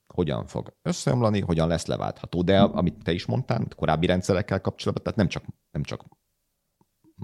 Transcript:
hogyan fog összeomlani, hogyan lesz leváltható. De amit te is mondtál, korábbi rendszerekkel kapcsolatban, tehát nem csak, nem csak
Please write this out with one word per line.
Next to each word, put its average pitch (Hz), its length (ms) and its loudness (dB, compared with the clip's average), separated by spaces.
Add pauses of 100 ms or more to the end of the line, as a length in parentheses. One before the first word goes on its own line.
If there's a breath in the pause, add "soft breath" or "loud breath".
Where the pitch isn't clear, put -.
hogyan 71 400 -2
fog - 360 -10
összeomlani, 107 580 0
hogyan 82 280 2
lesz 82 180 0
leváltható. 52 560 -4
De 95 180 4
amit 87 420 2
te 82 100 0
is - 140 -4
mondtál, 113 400 -2 (100)
korábbi 80 300 2
rendszerekkel 90 540 2
kapcsolatban, - 440 -4
tehát 90 140 -2
nem 95 100 4
csak, - 160 -8 (260)
nem 73 120 -4
csak - 220 -10 (1200)